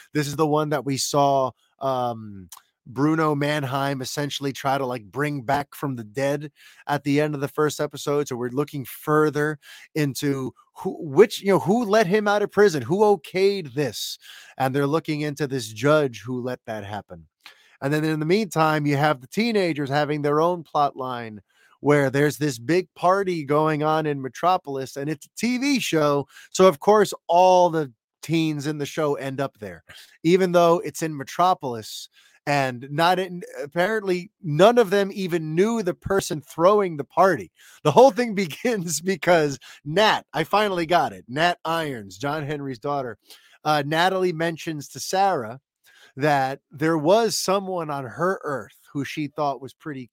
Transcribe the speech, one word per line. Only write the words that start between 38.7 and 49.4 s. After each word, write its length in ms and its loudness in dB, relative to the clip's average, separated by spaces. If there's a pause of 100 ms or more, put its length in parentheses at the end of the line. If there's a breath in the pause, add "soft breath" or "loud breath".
because 560 2 (260 loud breath)
Nat, 480 2
I 120 -2
finally 420 0
got 260 2
it, 160 -18
Nat 380 0
Irons, 540 -6
John 260 -4
Henry's 320 -8
daughter, 400 -6 (460 soft breath)
uh, 200 2
Natalie 480 2
mentions 580 -6
to 100 -16
Sarah 600 -2 (580 soft breath)
that 420 0 (100)
there 300 0
was 360 4
someone 540 -4
on 140 -6
her 400 -4
Earth 340 -8 (160)
who 100 -4
she 220 -8
thought 340 -6